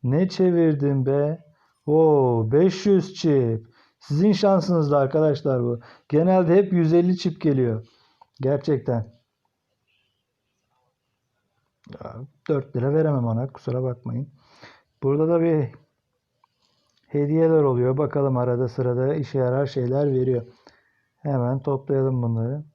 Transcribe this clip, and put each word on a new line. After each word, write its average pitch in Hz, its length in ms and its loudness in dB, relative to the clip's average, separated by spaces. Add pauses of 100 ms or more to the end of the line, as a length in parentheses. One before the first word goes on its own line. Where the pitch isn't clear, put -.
Ne 151 260 0
çevirdim 156 760 0
be? 143 380 -2 (420)
Oo, 139 640 4
beş 180 340 2
yüz 190 280 2
çip. 120 540 0 (320)
Sizin 170 320 0
şansınızla 180 680 2
arkadaşlar 139 680 0
bu. 120 160 -4 (300)
Genelde 175 460 2
hep 190 180 2
yüz 165 200 2
elli 180 240 2
çip 175 240 -6
geliyor. 120 460 0 (540)
Gerçekten. 135 720 -2 (2750)
Ya, - 220 -16 (340)
dört 139 260 -4
lira 131 180 -2
veremem 151 320 0
ona, 117 220 -4
kusura 127 360 -8
bakmayın. 123 460 -8 (760)
Burada 143 240 0
da 165 140 2
bir 156 280 0 (1400)
hediyeler 156 560 2
oluyor. 127 340 2
Bakalım, 139 400 0
arada 123 300 -2
sırada 127 480 -2
işe 135 240 -4
yarar 127 260 0
şeyler 135 480 -2
veriyor. 127 340 -2 (680)
Hemen 135 440 -4
toplayalım 135 600 -2
bunları. 117 420 -4 (120)